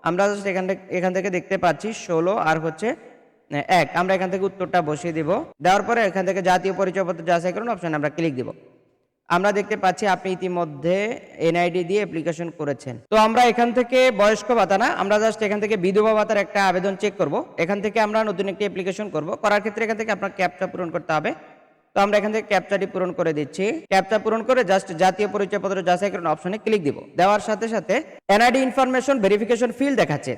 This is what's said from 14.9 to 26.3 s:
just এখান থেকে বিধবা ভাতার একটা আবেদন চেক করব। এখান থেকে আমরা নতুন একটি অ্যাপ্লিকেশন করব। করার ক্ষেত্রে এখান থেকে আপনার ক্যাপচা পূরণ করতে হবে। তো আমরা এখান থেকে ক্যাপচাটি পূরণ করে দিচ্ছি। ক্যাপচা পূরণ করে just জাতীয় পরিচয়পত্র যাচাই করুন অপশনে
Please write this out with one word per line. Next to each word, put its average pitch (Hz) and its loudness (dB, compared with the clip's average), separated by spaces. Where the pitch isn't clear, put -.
just 220 0
এখান 208 -2
থেকে 214 0
বিধবা 202 4
ভাতার 214 2
একটা 202 0
আবেদন 185 0
চেক 202 -2
করব। 180 0
এখান 190 0
থেকে 208 0
আমরা 214 2
নতুন 196 -2
একটি 196 -4
অ্যাপ্লিকেশন 190 -6
করব। 156 -4
করার 208 2
ক্ষেত্রে 220 -4
এখান 220 -2
থেকে 220 -4
আপনার 190 -4
ক্যাপচা 185 -4
পূরণ 180 -8
করতে 160 -4
হবে। 165 0
তো 202 2
আমরা 208 4
এখান 214 0
থেকে 220 -4
ক্যাপচাটি 190 0
পূরণ 185 -2
করে 165 0
দিচ্ছি। 151 -4
ক্যাপচা 190 2
পূরণ 220 -2
করে 247 2
just 190 0
জাতীয় 190 2
পরিচয়পত্র 196 -4
যাচাই 180 0
করুন 180 -6
অপশনে 180 -2